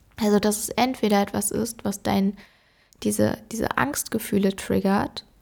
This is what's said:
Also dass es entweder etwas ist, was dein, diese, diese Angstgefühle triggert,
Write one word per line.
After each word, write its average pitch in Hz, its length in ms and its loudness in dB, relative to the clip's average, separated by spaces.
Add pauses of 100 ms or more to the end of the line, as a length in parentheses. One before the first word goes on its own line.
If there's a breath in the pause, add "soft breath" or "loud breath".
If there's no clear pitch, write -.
(200)
Also 208 200 4
dass 208 180 0
es - 120 -6
entweder 214 520 2
etwas 202 300 -2
ist, - 320 -4
was 202 180 -4
dein, 196 340 2 (680 loud breath)
diese, 214 340 2 (140)
diese - 260 -2
Angstgefühle 208 760 0
triggert, - 680 0 (180)